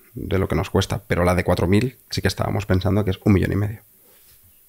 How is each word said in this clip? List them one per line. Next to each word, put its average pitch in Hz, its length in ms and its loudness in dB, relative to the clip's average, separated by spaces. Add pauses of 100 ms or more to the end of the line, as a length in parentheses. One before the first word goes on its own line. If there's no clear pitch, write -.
(140)
de 95 240 -4
lo 92 100 -2
que 117 80 -2
nos 98 140 -4
cuesta, - 360 -2
pero 87 180 0
la 90 100 2
de 87 100 0
cuatro 90 220 0
mil 107 300 2 (140)
sí - 120 -6
que 95 60 -2
estábamos 104 380 -2
pensando 98 380 0
que 95 60 0
es 95 140 -4
un 104 100 6
millón 90 180 2
y - 40 -2
medio. 104 240 -4 (880)